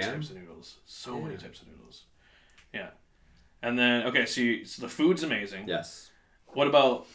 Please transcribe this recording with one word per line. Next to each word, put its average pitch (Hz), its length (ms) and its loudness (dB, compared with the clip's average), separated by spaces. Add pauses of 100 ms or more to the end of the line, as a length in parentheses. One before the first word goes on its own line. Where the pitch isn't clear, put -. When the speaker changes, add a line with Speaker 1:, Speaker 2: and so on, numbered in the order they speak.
Speaker 1:
man. 104 120 -2
Speaker 2:
types 151 180 -8
of 95 60 -16
noodles. 85 400 -18 (100)
So - 320 -12
Speaker 1:
Yeah. 151 60 -6
Speaker 2:
many 151 120 -8
types - 260 -18
of - 60 -20
noodles. - 340 -20 (680)
Yeah. 92 160 -8 (760)
And 120 160 0
then, 120 300 4
okay, 123 180 2
so - 140 -4
you, 120 240 2
so - 180 -14
the 120 60 -8
food's 165 340 2
amazing. 101 460 -6
Speaker 1:
Yes. - 420 -6 (380)
Speaker 2:
What 143 180 2
about, 139 480 6